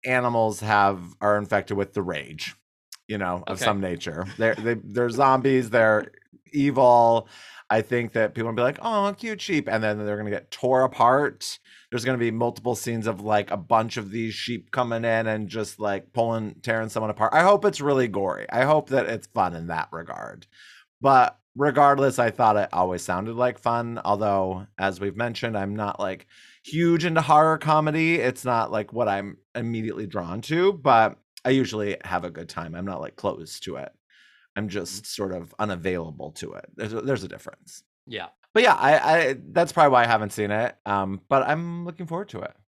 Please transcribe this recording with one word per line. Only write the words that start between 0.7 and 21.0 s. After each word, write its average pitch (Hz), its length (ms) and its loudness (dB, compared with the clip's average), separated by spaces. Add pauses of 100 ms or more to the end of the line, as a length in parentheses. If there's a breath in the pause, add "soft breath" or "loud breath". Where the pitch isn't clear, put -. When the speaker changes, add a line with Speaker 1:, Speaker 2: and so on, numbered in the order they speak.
Speaker 1:
are 104 180 2
infected 101 380 -2
with 98 180 -4
the 104 80 -2
rage, 78 540 -8 (500)
you 107 120 -6
know, 90 280 -4
of 95 120 -6
Speaker 2:
Okay. 131 60 -4
Speaker 1:
some 104 160 0
nature. 87 460 -6 (100)
They're, 113 200 2
they, 113 260 -2
they're 117 280 -2
zombies, 131 600 2
they're 110 400 4 (420)
evil. 123 760 4 (420 loud breath)
I 110 100 4
think 117 320 -2
that 110 220 0
people 113 160 -4
will 113 60 -6
be 120 60 -2
like, 135 200 0
"Oh, 208 360 -2
cute 220 220 -8
sheep," 160 260 -2
and 110 160 -2
then 107 220 -2
they're 104 140 -4
gonna 107 100 -6
get 101 220 -6
tore 127 320 2
apart. 127 760 2 (320 soft breath)
There's 120 140 -6
gonna 127 140 0
be 117 120 0
multiple 117 440 -4
scenes 113 320 -6
of, 104 160 -4
like, 104 280 0
a 104 60 -4
bunch 113 400 0
of 101 140 -8
these 113 240 -6
sheep - 380 -8
coming 117 340 -2
in 113 200 2
and 107 220 -4
just, 107 320 -8
like, 101 320 -4
pulling, 113 500 -2
tearing 113 280 -2
someone 110 200 -4
apart. 107 220 0
I 165 100 6
hope 202 220 4
it's 190 160 0
really 135 280 2
gory. 90 440 -4
I 123 120 2
hope 151 260 2
that 131 160 0
it's 110 220 -6
fun 90 260 0
in 82 140 -10
that 82 220 -4
regard. 78 560 -14 (540 loud breath)